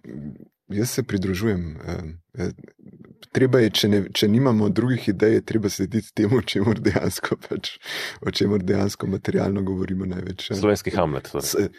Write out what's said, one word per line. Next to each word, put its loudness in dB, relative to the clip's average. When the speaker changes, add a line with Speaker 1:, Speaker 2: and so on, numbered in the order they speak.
Speaker 1:
jaz -2
se -4
pridružujem, -2
em, -8
eh, -6
treba 4
je, 6
če 2
ne, 6
če 0
nimamo 4
drugih 0
idej, 4
je 4
treba -2
slediti -4
temu, 2
o 0
čemur 0
dejansko 0
pač, -8
o -4
čemur 2
dejansko 0
materialno 0
govorimo -2
največ, -8
ja. -6
Speaker 2:
Slovenski 2
Hamlet, 0
torej. -6
Speaker 1:
S-, -4